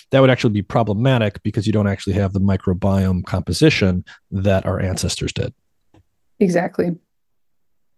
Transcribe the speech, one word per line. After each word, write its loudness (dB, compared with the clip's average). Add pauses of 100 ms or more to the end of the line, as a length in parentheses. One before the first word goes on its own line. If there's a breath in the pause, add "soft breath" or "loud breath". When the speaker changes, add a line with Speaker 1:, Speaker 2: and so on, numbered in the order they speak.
(120)
Speaker 1:
that 4
would 6
actually 2
be 0
problematic 0
because -4
you 0
don't 2
actually -4
have 0
the 0
microbiome 0
composition 0 (280 loud breath)
that 0
our -2
ancestors -4
did. -6 (840)
Speaker 2:
Exactly. 0 (1040)